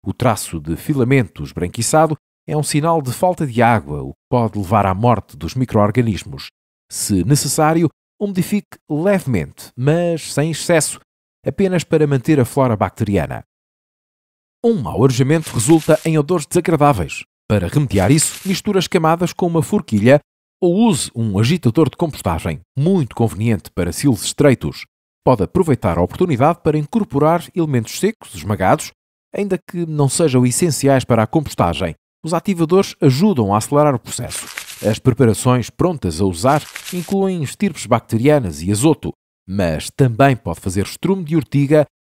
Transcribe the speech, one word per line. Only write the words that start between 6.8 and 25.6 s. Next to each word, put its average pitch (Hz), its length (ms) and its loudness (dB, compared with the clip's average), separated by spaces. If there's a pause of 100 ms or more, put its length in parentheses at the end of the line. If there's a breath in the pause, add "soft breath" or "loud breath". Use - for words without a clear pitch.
Se 95 340 0
necessário, 151 680 2 (280)
umidifique 202 600 -4 (100)
levemente, 151 880 -2
mas 160 560 -2
sem 156 180 -2
excesso, - 480 0 (480)
apenas 185 380 0
para 151 220 2
manter 143 340 2
a 139 60 4
flora 127 280 0
bacteriana. 92 720 -2 (1200)
Um 226 160 2
mau 95 240 0
arejamento 135 480 0
resulta 156 540 2
em 160 100 2
odores 156 300 0
desagradáveis. 147 760 0 (240)
Para 98 220 0
remediar 107 420 2
isso, - 380 0
misture 190 300 -2
as 175 100 -2
camadas 165 460 0
com 185 120 -2
uma 165 160 0
forquilha 131 560 2 (440)
ou 170 120 4
use 208 400 2
um 110 240 -2
agitador 135 500 2
de - 80 -8
compostagem, 95 640 -4 (160)
muito 160 380 0
conveniente 107 600 -2
para 90 180 -2
silos 127 320 0
estreitos. - 600 0 (400)
Pode 127 180 2
aproveitar 113 540 0